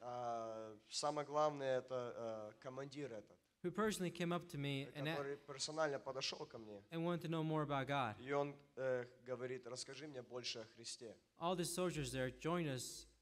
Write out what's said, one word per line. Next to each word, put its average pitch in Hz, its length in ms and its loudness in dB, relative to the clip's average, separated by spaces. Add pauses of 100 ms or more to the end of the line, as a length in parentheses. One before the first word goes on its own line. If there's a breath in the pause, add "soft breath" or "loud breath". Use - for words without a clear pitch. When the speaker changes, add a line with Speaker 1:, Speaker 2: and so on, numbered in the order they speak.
Speaker 1:
А, 117 760 -2 (160)
самое 147 360 0
главное, 139 520 4
это, 123 380 -2
э, 110 440 -4
командир 135 520 -6
этот, 104 240 -10 (260)
Speaker 2:
Who 175 100 0
personally 185 380 2
came 175 220 0
up 175 180 0
to 147 80 -4
me 139 360 2
and 147 140 -2
a-, 160 80 2
Speaker 1:
который 143 220 -2
персонально 147 600 2
подошел 135 480 -2
ко 123 120 -10
мне. 104 320 -10
Speaker 2:
and 165 140 0
wanted 175 180 2
to 165 60 -4
know 165 140 2
more 156 200 4
about 143 260 2
God. 131 320 2
Speaker 1:
И 131 120 -4
он, 143 220 4 (220)
э, 127 300 2 (180)
говорит: 127 420 -4
«Расскажи 131 400 -8
мне 135 160 -8
больше 120 380 -6
о 110 40 -8 (120)
Христе». 113 400 -10 (220)
Speaker 2:
All 175 180 2
the 175 80 2
soldiers 151 480 2
there 127 260 2
joined 165 300 2
us - 380 -4 (160)